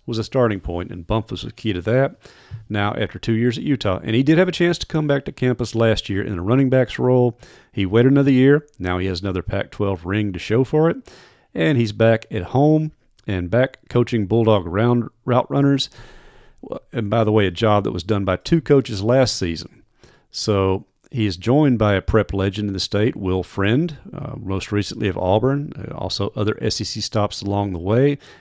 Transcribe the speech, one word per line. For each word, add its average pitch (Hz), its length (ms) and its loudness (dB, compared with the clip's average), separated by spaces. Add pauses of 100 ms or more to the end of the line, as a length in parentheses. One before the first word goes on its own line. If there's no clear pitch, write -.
was 117 140 -6
a 110 60 -4
starting 110 360 0
point, 87 300 -6
and 85 160 -14
Bumpus 104 360 -4
was - 120 -12
key 107 180 -6
to 87 80 -4
that. 127 360 0 (520)
Now, 104 240 -2
after 104 260 -6
two - 140 -2
years 117 240 0
at - 80 -8
Utah, 104 380 -2
and 110 120 -4
he 127 80 2
did 156 140 4
have 180 120 4
a 175 40 -6
chance 170 240 0
to - 100 -10
come 156 200 -4
back 139 180 0
to 139 80 -10
campus 123 420 -2
last 113 360 0
year 98 120 -2
in 95 160 -6
a 82 40 -6
running 127 260 2
backs 127 300 0
role. 123 400 2 (340)
He 98 140 -2
waited 120 260 4
another 139 180 4
year. 139 360 6 (120)
Now 90 200 -2
he 92 80 -2
has 90 160 -4
another 92 200 -2
Pac-twelve 98 640 -4
ring 101 300 -2
to 87 40 -8
show 117 240 0
for 156 280 2
it, 262 200 -8 (440)
and 160 240 0
he's 110 140 0
back 110 380 2
at 101 120 -4
home 156 500 2 (340)
and 90 240 -4
back 123 280 0 (100)
coaching 117 380 0
Bulldog 107 400 2
round, 113 420 0 (160)
route 123 260 0
runners. 139 380 2 (1040)
And 110 160 -4
by 110 160 2
the 107 80 2
way, 104 140 4
a 92 40 2
job 104 340 2
that - 80 -2
was 87 100 -6
done 98 240 -2
by 92 100 0
two - 240 0
coaches 120 420 2
last 123 360 2
season. 85 440 -6 (480)
So 98 540 0 (260)
he 110 160 -2
is 87 120 -4
joined 131 400 2
by 104 160 2
a 92 80 0
prep - 320 0
legend 98 340 -2
in 95 60 -6
the 92 60 -6
state, 107 360 0
Will 92 260 -2
Friend, 127 540 -2 (180)
uh, - 220 -10
most 95 340 -6
recently 104 380 -2
of 90 80 -4
Auburn, 110 560 0
uh, - 220 -12
also - 420 -6
other 107 240 -2
S - 200 -2
E 104 40 -4
C - 160 -10
stops 104 400 -4
along 101 320 -2
the 87 60 -6
way. 123 400 2 (220)